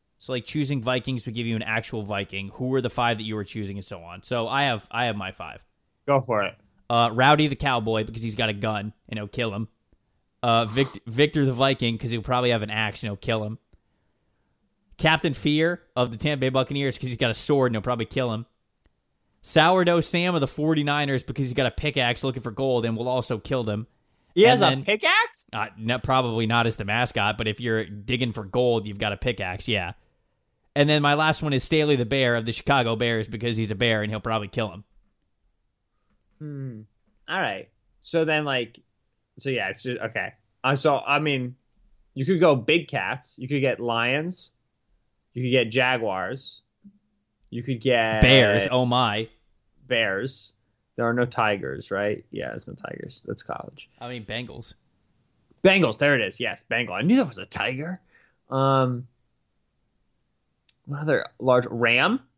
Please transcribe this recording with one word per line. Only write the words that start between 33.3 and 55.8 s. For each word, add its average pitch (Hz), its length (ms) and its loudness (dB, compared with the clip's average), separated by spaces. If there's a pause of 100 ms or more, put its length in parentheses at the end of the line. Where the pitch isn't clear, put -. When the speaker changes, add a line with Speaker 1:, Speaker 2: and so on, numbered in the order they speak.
Speaker 1:
he's 110 140 -2
a 107 40 -4
bear, 110 280 2
and 107 80 -4
he'll 110 80 -4
probably 110 280 -2
kill 107 240 -4
him. 101 120 -16 (1600)
Speaker 2:
Hmm. 135 420 -12 (460)
All 180 140 -4
right. 104 280 -4 (320)
So 165 240 0
then, 151 200 0
like, 127 340 -4 (600)
so 135 100 -6
yeah, 107 200 -2
it's 98 120 -10
just, 123 200 -6
okay. 104 320 -6 (300)
Uh, 135 120 2
so, 139 240 2
I 143 180 0
mean, 131 380 -2 (580)
you 135 120 -4
could 175 140 2
go 160 160 6
big 151 340 0
cats. 113 500 -6
You 127 80 -10
could 139 140 -2
get 131 180 0
lions. 123 720 -2 (800)
You 123 100 -6
could 127 80 0
get 120 200 4
jaguars. 117 880 -2 (880)
You 120 140 -8
could 123 180 -4
get 113 400 4
Speaker 1:
Bears. 107 480 6
Oh, 127 160 4
my. 113 440 0 (580)
Speaker 2:
Bears. 113 640 -2 (420)
There 120 120 -2
are 117 60 0
no 120 120 2
tigers, 104 640 -2
right? 101 380 -2
Yeah, 64 200 -10
there's - 180 -12
no - 80 -14
tigers. - 500 -14
That's - 160 -10
college. - 480 -14 (100)
Speaker 1:
I 120 100 -12
mean, 120 160 -12
Bengals. 117 480 -10 (880)
Speaker 2:
Bengals. 180 340 6